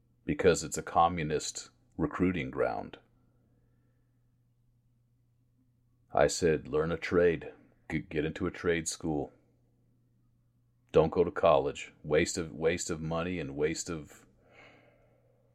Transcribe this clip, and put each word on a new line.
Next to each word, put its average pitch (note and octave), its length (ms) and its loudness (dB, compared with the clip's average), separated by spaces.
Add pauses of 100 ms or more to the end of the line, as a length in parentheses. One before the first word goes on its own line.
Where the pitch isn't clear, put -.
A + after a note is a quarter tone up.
(260)
because E2 380 4
it's D2+ 140 -8
a D#2 60 -6
communist E2+ 840 0 (280)
recruiting D#2+ 540 -2
ground. A#1+ 460 -4 (3250)
I - 140 6
said, D#2 400 2
"Learn D2+ 240 0
a D#2+ 60 -2
trade, F2 540 2 (380)
g-, D#2 200 -4
get D#2 160 -2
into D#2+ 200 -4
a E2+ 60 -2
trade E2+ 360 -2
school. D2+ 440 -4 (1600)
Don't D#2+ 180 6
go F2 120 2
to F2 80 0
college. C#2+ 600 2 (120)
Waste D#2 340 2
of, D#2+ 160 -6
waste D#2+ 360 -2
of D#2+ 120 -4
money E2+ 380 -4
and C#2 160 -8
waste D#2 340 -4
of," D#2+ 360 -12 (1300)